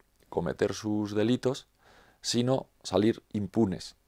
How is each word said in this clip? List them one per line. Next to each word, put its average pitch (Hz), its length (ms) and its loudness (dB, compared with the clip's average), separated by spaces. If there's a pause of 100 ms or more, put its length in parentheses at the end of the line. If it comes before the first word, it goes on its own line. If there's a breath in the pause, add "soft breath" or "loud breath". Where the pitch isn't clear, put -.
(280)
cometer 85 460 -2
sus 104 420 -4
delitos, 123 520 0 (520 soft breath)
sino 123 480 0 (160)
salir 107 480 2
impunes 104 640 0 (120)